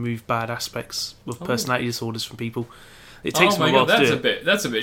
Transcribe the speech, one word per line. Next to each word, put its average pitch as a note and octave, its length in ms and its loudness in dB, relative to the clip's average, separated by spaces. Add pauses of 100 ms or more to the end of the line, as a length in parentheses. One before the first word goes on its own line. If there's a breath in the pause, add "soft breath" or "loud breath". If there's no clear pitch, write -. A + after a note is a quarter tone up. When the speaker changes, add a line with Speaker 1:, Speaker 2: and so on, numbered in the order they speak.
Speaker 1:
remove A#2 240 -4
bad A#2 240 0
aspects - 640 -6 (120)
of A#2+ 140 -8
Speaker 2:
Oh. E3 60 -8
Speaker 1:
personality B2+ 400 0
disorders A2+ 380 -4
from - 120 -10
people. A#2+ 320 -6 (560 loud breath)
It - 100 0
takes F#3+ 200 4
Speaker 2:
Oh - 20 0
Speaker 1:
them E3 40 -2
Speaker 2:
my D#3 100 2
Speaker 1:
a - 20 4
while C3 140 6
Speaker 2:
God, F3 60 4
Speaker 1:
to A3+ 80 6
Speaker 2:
that's A#2+ 100 6
Speaker 1:
do - 40 2
Speaker 2:
a B2 40 0
Speaker 1:
it. - 40 -6
Speaker 2:
bit, A2+ 220 0
that's F#3 220 2
a - 20 -4
bit A2+ 140 -2